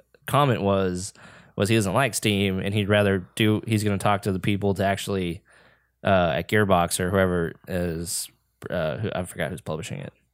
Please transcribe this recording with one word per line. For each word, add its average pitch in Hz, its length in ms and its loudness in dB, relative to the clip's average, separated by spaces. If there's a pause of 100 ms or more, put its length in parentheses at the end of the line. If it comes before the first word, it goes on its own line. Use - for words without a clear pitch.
(260)
comment 131 340 2
was, 95 540 0 (400)
was 101 160 0
he 110 60 4
doesn't 98 180 2
like 123 180 2
Steam 98 460 0
and 98 160 -4
he'd 101 160 0
rather 98 360 4 (100)
do, 107 300 2
he's 107 180 0
gonna 101 120 0
talk 101 260 0
to 101 100 -2
the 92 80 -2
people 101 340 0
to 95 100 -2
actually 95 560 -2 (640)
uh, 90 320 4
at 85 120 -4
Gearbox 95 520 2
or 90 100 0
whoever 90 440 2 (140)
is, 85 600 -4 (420)
uh, 78 280 -2
who, 104 160 -4
I 90 100 -4
forgot 82 260 -6
who's 92 100 -10
publishing - 400 -8
it. - 120 -14 (220)